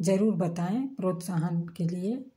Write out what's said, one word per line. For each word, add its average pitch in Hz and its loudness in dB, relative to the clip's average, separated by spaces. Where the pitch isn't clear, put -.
ज़रूर 190 4
बताएं 175 0
प्रोत्साहन 170 -2
के 170 -4
लिए। 190 -2